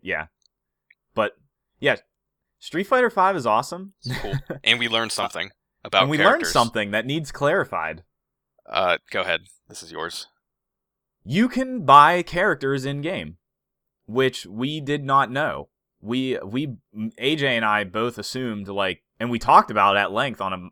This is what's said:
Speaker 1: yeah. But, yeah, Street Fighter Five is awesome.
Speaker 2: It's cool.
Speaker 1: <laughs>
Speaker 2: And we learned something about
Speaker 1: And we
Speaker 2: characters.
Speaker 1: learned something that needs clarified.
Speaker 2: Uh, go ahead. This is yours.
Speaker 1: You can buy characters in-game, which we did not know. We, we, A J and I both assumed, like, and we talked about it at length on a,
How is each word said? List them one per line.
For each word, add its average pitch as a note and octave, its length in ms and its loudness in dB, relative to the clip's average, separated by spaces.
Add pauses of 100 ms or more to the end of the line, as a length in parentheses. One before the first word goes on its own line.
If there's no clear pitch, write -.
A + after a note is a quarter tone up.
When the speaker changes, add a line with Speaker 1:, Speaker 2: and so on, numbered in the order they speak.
Speaker 1:
yeah. E2 240 -6 (880)
But, G#2+ 200 -2 (440)
yeah, C3+ 160 2 (640)
Street F3 280 -4
Fighter B3+ 220 4
Five F#3+ 260 2
is C3+ 120 -4
awesome. E3+ 460 -2 (120)
Speaker 2:
It's B2 140 -6
cool. G2+ 140 -6 (160)
Speaker 1:
<laughs> C#3 140 -14
Speaker 2:
And A#2 160 4
we A#2+ 100 -2
learned A2+ 220 -2
something F#2 400 -6 (320)
about G2 200 2
Speaker 1:
And C#3+ 80 0
we D3+ 60 0
Speaker 2:
characters. C4 300 4
Speaker 1:
learned - 60 -2
something A2+ 380 2
that A2 140 0
needs D3 260 -4
clarified. F#2+ 720 -2 (640)
Speaker 2:
Uh, F2+ 280 0 (140)
go G2 100 -4
ahead. F2 200 -2 (260)
This - 140 -18
is E2 100 -18
yours. D#2+ 360 -8 (1000)
Speaker 1:
You G3 240 2
can B3+ 360 -6
buy D3 360 8
characters C#3+ 640 -2
in-game, C#3 520 -8 (680)
which B2+ 400 0
we B2+ 360 -6
did C#3+ 220 -4
not C#3 280 2
know. B2+ 380 -4 (320)
We, B2 380 -2
we, B2 360 -6 (420)
A C#3 180 0
J C#3 200 0
and A2+ 100 0
I G#2 180 2
both A2 340 -4
assumed, G#2+ 500 -8
like, G2 360 -4 (160)
and A#2+ 100 -4
we A#2 100 -2
talked F3 320 4
about G2+ 240 4
it G2+ 40 2
at F#2+ 120 0
length A#2 280 -4
on F#2+ 140 -4
a, F2+ 180 -10